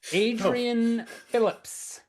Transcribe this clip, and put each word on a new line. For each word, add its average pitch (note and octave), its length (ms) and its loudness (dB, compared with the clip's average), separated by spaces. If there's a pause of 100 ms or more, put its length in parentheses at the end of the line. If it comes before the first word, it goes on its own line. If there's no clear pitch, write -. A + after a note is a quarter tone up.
(120)
Adrian A#3 920 2
Phillips - 1040 -4